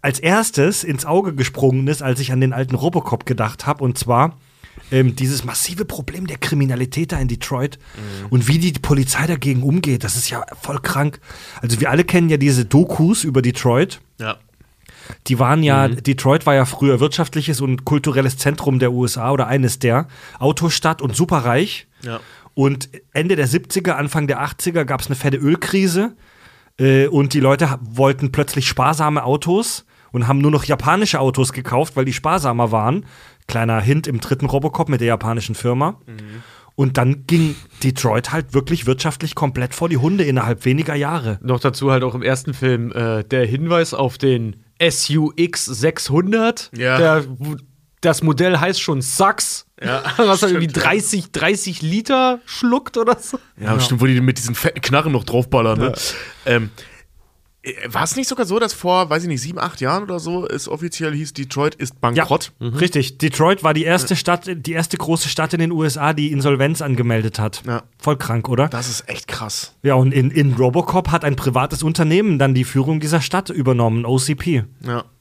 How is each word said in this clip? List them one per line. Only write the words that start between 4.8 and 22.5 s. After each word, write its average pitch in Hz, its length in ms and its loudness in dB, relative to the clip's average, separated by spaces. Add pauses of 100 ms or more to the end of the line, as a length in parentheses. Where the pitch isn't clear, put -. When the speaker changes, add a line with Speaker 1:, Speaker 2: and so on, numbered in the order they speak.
Speaker 1:
ähm, 131 240 4
dieses 131 280 -2
massive 175 400 -4
Problem 180 420 -10
der 151 120 -8
Kriminalität 135 720 0
da 160 60 -2
in 131 100 0
Detroit 123 500 -4 (180)
Speaker 2:
Mhm. 101 340 -12
Speaker 1:
und 120 180 4
wie 156 100 4
die 170 140 2
Polizei 139 540 0
dagegen 135 360 0
umgeht, 139 420 0
das 98 120 -2
ist - 140 -4
ja - 140 -8 (160)
voll 143 200 -8
krank. 143 400 -2 (400)
Also 117 200 0
wir 143 100 2
alle 156 140 4
kennen 170 260 4
ja 156 60 4
diese 135 280 4
Dokus 165 600 4
über 131 180 2
Detroit. 123 580 0 (200)
Speaker 2:
Ja. 110 160 -8 (920)
Speaker 1:
Die 123 120 0
waren 139 240 4
ja, 135 260 4
Speaker 3:
Mhm. 123 140 -2
Speaker 1:
Detroit 139 440 2
war 147 80 4
ja 135 100 6
früher 131 360 2
wirtschaftliches 151 600 -2
und 131 240 -2
kulturelles 135 540 0
Zentrum 139 400 0
der 123 140 2
U 123 120 0
S 120 140 -4
A 120 140 0
oder 131 160 0
eines 127 320 0
der, 127 260 2 (320)
Autostadt 156 640 0
und 120 140 -2
superreich. 147 720 0 (140)
Speaker 2:
Ja. 117 180 -10 (340)